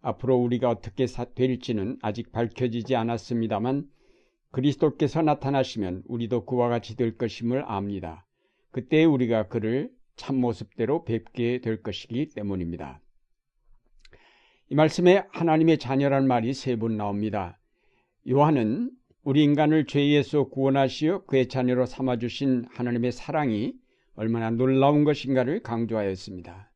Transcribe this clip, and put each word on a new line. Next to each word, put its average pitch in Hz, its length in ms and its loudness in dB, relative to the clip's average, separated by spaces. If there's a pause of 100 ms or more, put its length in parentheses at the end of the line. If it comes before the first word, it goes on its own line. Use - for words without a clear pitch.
앞으로 123 320 0
우리가 123 320 0
어떻게 117 380 -4
사-, 123 180 -6
될지는 123 760 -4
아직 110 300 -6
밝혀지지 120 640 -2
않았습니다만 117 920 -2 (640)
그리스도께서 147 720 0
나타나시면 131 840 -2
우리도 117 400 -4
그와 120 240 0
같이 117 260 -4
될 117 220 -2
것임을 120 480 -4
압니다. 98 600 -6 (460)
그때 156 320 2
우리가 123 440 2
그를 120 440 -2 (240)
참모습대로 123 920 -2
뵙게 120 540 -4
될 110 220 -4
것이기 117 480 -8
때문입니다. 87 720 -8 (1700)
이 135 60 -4
말씀에 175 560 6
하나님의 160 480 4
자녀란 135 480 2
말이 123 260 2
세 131 220 -2
번 110 220 -2
나옵니다. 104 640 -4 (680)
요한은 143 640 2 (320)
우리 143 200 4
인간을 147 440 4
죄에서 143 640 2
구원하시어 135 760 0
그의 131 220 2
자녀로 127 400 0
삼아주신 123 840 -2
하나님의 120 420 -2
사랑이 139 640 -2 (400)
얼마나 113 380 -2
놀라운 135 520 4
것인가를 139 600 0
강조하였습니다. 98 1120 -6